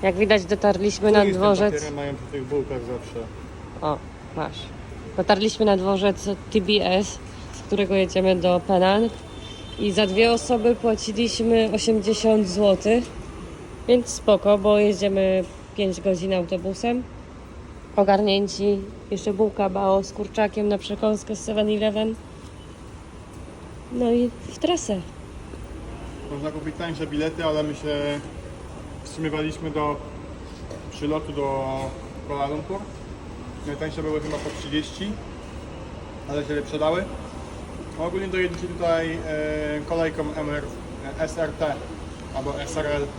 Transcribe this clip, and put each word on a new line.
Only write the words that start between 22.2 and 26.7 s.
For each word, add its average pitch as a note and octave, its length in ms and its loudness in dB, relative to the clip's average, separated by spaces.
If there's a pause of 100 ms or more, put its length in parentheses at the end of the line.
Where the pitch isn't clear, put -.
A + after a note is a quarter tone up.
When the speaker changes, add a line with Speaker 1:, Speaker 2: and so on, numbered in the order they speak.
Speaker 1:
No B3 200 2
i A#3+ 180 4 (240)
w - 60 -14
trasę. D4+ 420 0 (1300)
Speaker 2:
Można D3 200 -4
kupić D3+ 240 -6